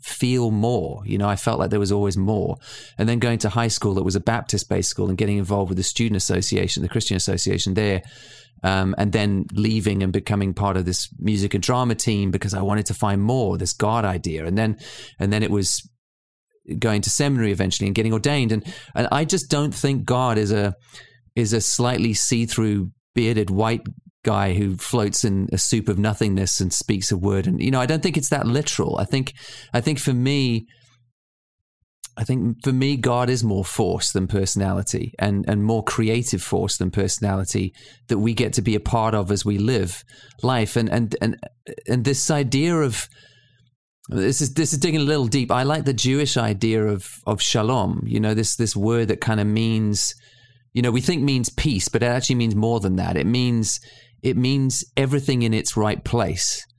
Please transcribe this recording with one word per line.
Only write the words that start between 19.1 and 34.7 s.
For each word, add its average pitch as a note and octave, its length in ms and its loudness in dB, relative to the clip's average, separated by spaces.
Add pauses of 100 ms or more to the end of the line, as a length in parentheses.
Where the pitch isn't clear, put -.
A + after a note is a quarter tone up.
I D3+ 140 2
just D#3+ 240 -2
don't D3 260 0
think C3+ 300 0
God B2+ 320 2
is G#2+ 160 2
a, G2+ 220 2 (600)
is A2 160 2
a A#2 80 2
slightly A#2+ 540 0
see-through A2 760 0 (240)
bearded A2 340 2
white A2 320 0 (420)
guy G2 300 2
who F#2+ 240 2
floats G#2 460 0
in G2 280 2
a G2 60 0
soup A2 320 0
of F#2+ 80 0
nothingness G2+ 600 0
and F#2 140 0
speaks - 380 -2
a G2+ 60 0
word. G2 300 0
And, F3+ 140 -2
you B2 100 0
know, C3 80 0
I B2+ 60 0
don't D#3 180 0
think C#3 140 0
it's C#3 120 -2
that D3 180 0
literal. A#2+ 500 -2
I - 80 0
think, C3+ 280 -4 (400)
I A#2+ 80 2
think C#3+ 180 0
for C3+ 140 0
me, B2 540 0 (1500)
I A2+ 60 -4
think A#2 400 -2
for C3+ 80 2
me, C3+ 240 2
God A#2+ 340 0
is B2 140 0
more G2 220 0
force F2+ 480 -2
than F#2+ 140 0
personality G2 920 -2